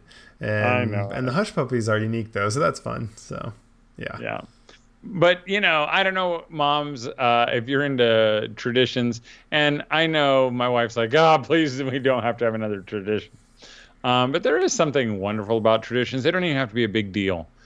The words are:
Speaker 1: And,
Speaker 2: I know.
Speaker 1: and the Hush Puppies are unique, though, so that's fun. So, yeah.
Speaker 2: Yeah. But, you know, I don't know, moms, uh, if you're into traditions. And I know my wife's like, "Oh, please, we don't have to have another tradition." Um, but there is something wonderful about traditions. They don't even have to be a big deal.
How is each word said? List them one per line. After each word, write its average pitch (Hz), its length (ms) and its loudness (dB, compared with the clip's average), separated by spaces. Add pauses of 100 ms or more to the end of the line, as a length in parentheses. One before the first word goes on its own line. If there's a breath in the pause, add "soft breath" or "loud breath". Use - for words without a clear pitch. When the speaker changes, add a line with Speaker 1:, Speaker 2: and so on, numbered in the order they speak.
(400 loud breath)
Speaker 1:
And, 107 260 -2
Speaker 2:
I 123 200 0
know. 101 260 -4
Speaker 1:
and 127 160 -4
the 123 60 -4
Hush 202 200 -2
Puppies 123 360 -2
are 107 100 2
unique, 110 340 -4
though, 101 160 -2
so 113 100 -2
that's 160 200 0
fun. 113 360 -8
So, - 380 -12 (440)
yeah. - 220 -10
Speaker 2:
Yeah. - 220 -8 (600 soft breath)
But, 180 440 2
you 196 140 -2
know, 160 280 2
I 180 140 2
don't 190 120 0
know, 180 340 -2
moms, 147 580 -2
uh, 120 460 2
if 120 160 -2
you're 139 140 0
into 113 720 2
traditions. 120 640 0 (300 loud breath)
And 147 400 0
I 160 160 2
know 139 420 4
my 123 180 -2
wife's 117 300 0
like, 113 160 0
"Oh, 156 300 6
please, 143 380 0
we 135 180 -4
don't 127 240 0
have 117 140 -2
to 120 80 -2
have 110 100 0
another 107 260 -6
tradition." 101 500 -6 (720 loud breath)
Um, 123 280 2
but 170 120 0
there 285 140 2
is 370 160 0
something 123 460 0
wonderful 104 380 -2
about 110 260 2
traditions. 120 400 -4
They 160 80 2
don't 180 120 0
even 160 140 0
have 135 120 -2
to 107 60 -8
be 120 80 0
a 107 60 0
big 101 240 -2
deal. 95 340 -2 (180 soft breath)